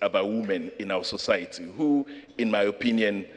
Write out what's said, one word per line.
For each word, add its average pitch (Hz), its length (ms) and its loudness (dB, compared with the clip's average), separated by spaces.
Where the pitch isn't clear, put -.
about 98 240 2
women 98 500 -2
in 98 140 -6
our 90 120 0
society, 92 600 -2
who, 143 300 2
in 113 140 2
my 104 100 4
opinion, 104 640 2